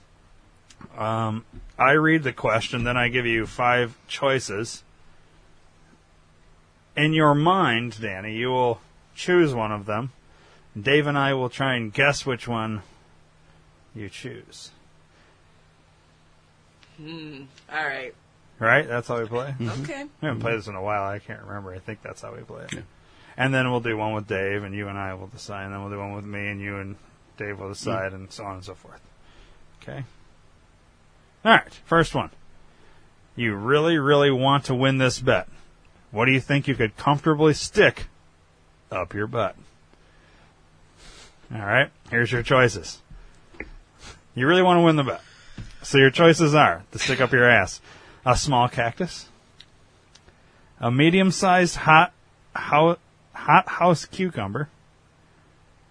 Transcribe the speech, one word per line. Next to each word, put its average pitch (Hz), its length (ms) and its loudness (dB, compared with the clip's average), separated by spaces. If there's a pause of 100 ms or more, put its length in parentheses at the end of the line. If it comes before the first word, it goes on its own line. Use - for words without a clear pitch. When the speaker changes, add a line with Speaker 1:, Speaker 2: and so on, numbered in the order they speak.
(960)
Speaker 1:
Um, 113 480 -4 (340)
I 131 140 4
read 156 320 4
the 127 80 -4
question, 113 520 -2
then 123 120 -2
I 120 120 0
give 123 180 -2
you 113 200 0
five 123 500 0 (120)
choices. 117 720 -4 (2000)
In 156 200 0
your 151 200 4
mind, 143 680 2
Danny, 104 340 -8
you 120 120 -4
will 127 320 0 (340)
choose 175 400 2
one 107 180 -2
of 101 140 -8
them. 110 260 -4 (640)
Dave 139 280 2
and 143 100 -2
I 139 180 0
will 127 140 -2
try 135 280 -2
and 113 160 -6
guess 143 340 0
which 123 200 -6
one 110 360 -4 (1120)
you 101 160 -14
choose. - 600 -18 (2250)
Speaker 2:
Hmm. 151 460 -16 (280)
All 151 120 -4
right. 135 300 -8 (440)
Speaker 1:
Right? 123 280 2
That's 120 220 -6
how 120 120 -4
we 113 60 -6
play? 127 320 -6
Speaker 3:
Mm-hmm. 120 260 -6
Speaker 2:
Okay. 277 200 -12 (160)
Speaker 1:
We 156 80 -6
haven't 117 140 -6
played 117 160 -2
this 104 80 -10
in 104 80 -12
a 95 80 -10
while. 104 280 -4
I 104 80 -8
can't 107 240 -16
remember. 101 320 -14
I 95 40 -14
think 104 240 -14
that's - 180 -16
how 107 140 -16
we 117 80 -16
play - 220 -18
it. - 100 -14
Speaker 3:
Yeah. - 60 -14 (580)
Speaker 1:
And 131 160 0
then 127 160 0
we'll 123 100 0
do 113 160 -2
one 107 160 -4
with 104 160 -6
Dave, 101 340 -2
and 98 120 -10
you 101 140 -8
and 98 100 -10
I 95 160 -8
will 95 140 -14
decide. 98 360 -14
And 98 80 -12
then 98 80 -10
we'll 101 100 -10
do 101 80 -10
one 101 140 -10
with 101 140 -12
me, 101 220 -8
and 101 120 -8
you 101 160 -8
and 98 200 -12 (420)
Dave 104 200 -10
will 98 120 -12
decide, 95 420 -6
Speaker 3:
Mm. 95 40 -16
Speaker 1:
and 95 160 -18
so 110 120 -16
on 98 120 -10
and 92 80 -16
so 92 100 -16
forth. - 260 -20 (840)
Okay? 135 220 -14 (1400)
All 220 60 8
right. - 200 4 (140)
First 165 280 2
one. 107 140 -2 (1040)
You 117 200 -2
really, 147 420 0
really 143 340 4
want 135 360 2
to 135 80 -2
win 135 240 2
this 127 200 0
bet. 123 300 0 (640)
What 110 160 0
do 131 60 4
you 131 80 2
think 143 280 -2
you 135 60 0
could 110 240 -2
comfortably 151 560 2
stick - 520 2 (840)
up 90 240 -6
your 104 120 -4
butt? 113 300 -4 (2000)
All 117 120 -10
right. 123 260 2 (200)
Here's 117 200 0
your 120 120 -2
choices. 117 580 2 (1300)
You 123 120 -2
really 180 160 4
want 180 160 6
to 170 40 6
win 165 140 6
the 147 80 2
bet. 117 180 -6 (600)
So - 160 0
your 135 120 10
choices 165 440 6
are 98 380 4
to 117 60 -10
stick 131 240 -2
up 123 100 2
your 123 160 6
ass. 104 320 4 (460)
A 123 100 4
small 123 320 2
cactus. - 580 -6 (1500)
A 120 120 0
medium-sized 180 840 2
hot, 156 360 6 (420)
hou-, 160 440 2 (340)
hot - 360 4
house 170 360 0
cucumber. 127 640 -6 (1200)